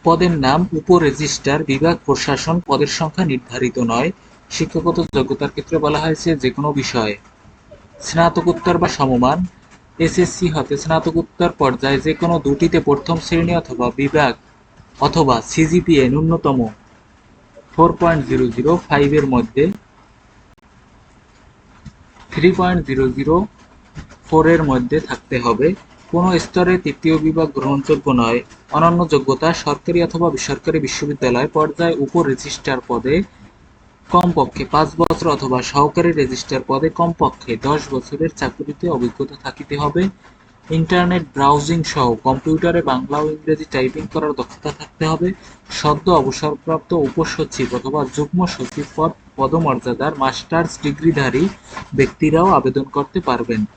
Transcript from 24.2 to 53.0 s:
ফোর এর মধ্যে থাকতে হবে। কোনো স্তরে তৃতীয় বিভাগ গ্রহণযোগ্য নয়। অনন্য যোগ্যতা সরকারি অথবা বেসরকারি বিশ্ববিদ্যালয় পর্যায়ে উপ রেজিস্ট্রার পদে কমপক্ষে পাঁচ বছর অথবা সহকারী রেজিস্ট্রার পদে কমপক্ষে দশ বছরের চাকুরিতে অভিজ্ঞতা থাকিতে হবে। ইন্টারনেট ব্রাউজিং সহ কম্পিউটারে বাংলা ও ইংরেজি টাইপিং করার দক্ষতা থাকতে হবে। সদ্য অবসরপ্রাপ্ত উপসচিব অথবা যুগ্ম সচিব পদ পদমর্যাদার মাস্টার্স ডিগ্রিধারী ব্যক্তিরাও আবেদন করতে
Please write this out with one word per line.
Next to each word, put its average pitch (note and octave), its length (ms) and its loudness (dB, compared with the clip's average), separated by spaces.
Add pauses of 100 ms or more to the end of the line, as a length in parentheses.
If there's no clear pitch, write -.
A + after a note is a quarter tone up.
ফোর D#3 260 4
এর D#3+ 100 4
মধ্যে C3 340 0 (120)
থাকতে B2+ 360 -6
হবে। A#2+ 220 2 (460)
কোনো F3+ 160 2 (160)
স্তরে F3+ 280 2 (120)
তৃতীয় D#3+ 300 0 (100)
বিভাগ D#3+ 220 2 (100)
গ্রহণযোগ্য C#3 500 0 (140)
নয়। A#2 180 2 (380)
অনন্য E3+ 220 4 (140)
যোগ্যতা C3+ 360 2 (160)
সরকারি E3 420 0
অথবা E3+ 280 0
বেসরকারি D3 440 -2
বিশ্ববিদ্যালয় C3 760 -2
পর্যায়ে D#3 480 0
উপ C3+ 100 -4 (160)
রেজিস্ট্রার C3 580 -4
পদে B2 280 0 (920)
কমপক্ষে E3 540 2 (100)
পাঁচ D3+ 160 2 (120)
বছর E3 340 0
অথবা B2+ 240 -2 (120)
সহকারী D3+ 400 2
রেজিস্ট্রার C3 580 -2
পদে C#3 180 0 (120)
কমপক্ষে E3 520 -2 (160)
দশ D3 140 0 (120)
বছরের D3 460 -4
চাকুরিতে - 460 -6 (100)
অভিজ্ঞতা B2+ 480 -4
থাকিতে C#3 400 -10
হবে। D3+ 180 0 (640)
ইন্টারনেট F3 560 2 (120)
ব্রাউজিং D3 440 4 (140)
সহ C3+ 140 2 (180)
কম্পিউটারে D#3+ 560 0 (100)
বাংলা C3 320 -2
ও D#3 120 0
ইংরেজি D#3 300 -2 (100)
টাইপিং C3 280 -2 (100)
করার D3+ 260 -2
দক্ষতা - 400 -8
থাকতে - 260 -8
হবে। D#3+ 220 0 (520)
সদ্য D3+ 260 2 (160)
অবসরপ্রাপ্ত D3+ 720 -4 (160)
উপসচিব D3+ 600 -4 (100)
অথবা C3+ 240 -4 (140)
যুগ্ম D3 240 -2 (160)
সচিব C#3+ 400 -8
পদ D#3+ 160 0 (260)
পদমর্যাদার C3+ 840 -2
মাস্টার্স D#3+ 500 -2 (140)
ডিগ্রিধারী C#3+ 580 0 (540)
ব্যক্তিরাও D#3 500 2 (100)
আবেদন C3+ 280 0 (100)
করতে D3 340 -4